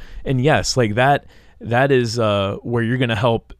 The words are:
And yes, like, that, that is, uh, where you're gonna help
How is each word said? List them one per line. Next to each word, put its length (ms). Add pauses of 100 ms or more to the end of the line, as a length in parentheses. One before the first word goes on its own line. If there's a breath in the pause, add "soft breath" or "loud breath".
(240 loud breath)
And 180
yes, 360
like, 160
that, 320 (340 soft breath)
that 300
is, 280
uh, 440
where 200
you're 160
gonna 180
help 440